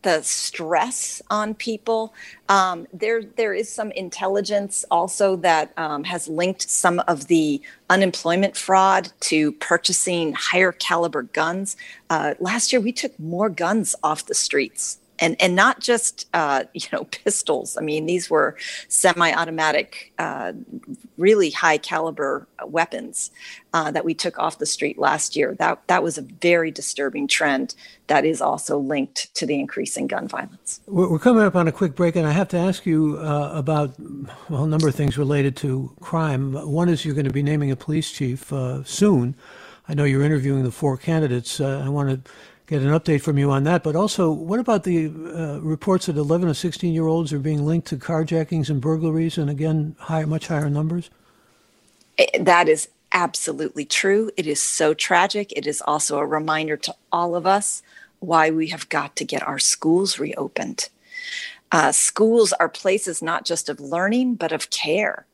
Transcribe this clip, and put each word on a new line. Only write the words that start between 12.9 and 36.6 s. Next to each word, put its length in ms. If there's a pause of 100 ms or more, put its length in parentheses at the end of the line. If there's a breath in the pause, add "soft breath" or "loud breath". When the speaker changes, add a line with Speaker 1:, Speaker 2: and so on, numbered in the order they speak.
Speaker 1:
took 280
more 300
guns 520
off 240
the 80
streets. 640 (220)
And, 200
and 140
not 240
just, 560
uh, 340
<laughs> 60
you 180
know, 120
pistols. 760
I 40
mean, 240
these 220
were 280 (320 loud breath)
semi-automatic, 1300
uh, 360 (640)
really 340
high 280
caliber 680 (180)
weapons, 640 (420 loud breath)
uh, 200
that 120
we 80
took 280
off 180
the 80
street 320
last 380
year. 180
That, 320
that 160
was 160
a 40
very 500
disturbing 560
trend 480 (320 loud breath)
that 160
is 180
also 340
linked 600
to 100
the 140
increase 360
in 120
gun 180
violence. 600
Speaker 2:
We're, 200
we're 120
coming 240
up 100
on 140
a 40
quick 220
break, 220
and 100
I 60
have 160
to 100
ask 260
you, 340
uh, 360
about, 400 (540 loud breath)
well, 160
a 20
number 220
of 80
things 200
related 420
to 420
crime. 540
One 340